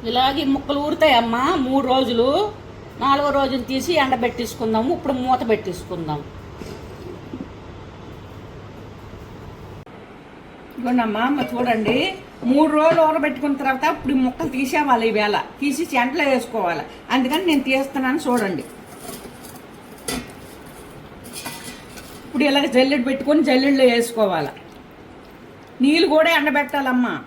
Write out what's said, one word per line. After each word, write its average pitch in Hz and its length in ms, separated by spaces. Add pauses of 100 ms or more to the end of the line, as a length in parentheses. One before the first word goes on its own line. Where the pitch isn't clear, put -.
(100)
ఇలాగే 269 340
ముక్కలు 269 340
ఊరుతాయమ్మా 285 760 (120)
మూడు 262 200
రోజులు. 262 640 (500)
నాలుగో 277 280
రోజున 269 320
తీసి 269 300
ఎండబెట్టేసుకుందాము. 240 1000
ఇప్పుడు 277 180
మూత 247 360
పెట్టేసుకుందాం. 170 720 (4000)
ఇదిగోండమ్మా, 233 440
అమ్మ 277 200 (120)
చూడండి, 240 680 (260)
మూడు 285 280
రోజులు 320 300
ఊరబెట్టుకున్న 294 580
తర్వాత 262 240 (100)
ఇప్పుడు - 180
ఈ 262 140
ముక్కలు 302 220
తీసేవాలి. 262 600
ఈవేళ 208 280 (240)
తీసి 285 360
ఎండలో 262 340
వేసుకోవాలి, 202 540 (260)
అందుకని 262 360
నేను 302 220
తీస్తున్నాను 269 580
చూడండి. 208 380 (3500)
ఇప్పుడు 269 200
ఇలాగ 285 220 (100)
జల్లెడ 262 300
పెట్టుకొని 277 360
జల్లెడలో 262 520
వేసుకోవాలి. 208 580 (1300)
నీళ్ళు 311 340
కూడా 320 220
ఎండబెట్టాలమ్మా 269 760 (120)